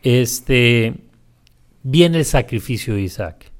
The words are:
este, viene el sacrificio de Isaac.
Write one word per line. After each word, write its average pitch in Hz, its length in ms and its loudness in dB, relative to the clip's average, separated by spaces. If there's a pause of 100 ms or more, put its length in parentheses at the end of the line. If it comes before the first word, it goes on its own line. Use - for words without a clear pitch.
este, 120 920 2 (880)
viene 165 360 2
el 156 80 2
sacrificio 120 680 -4
de 101 60 -2
Isaac. 90 600 -8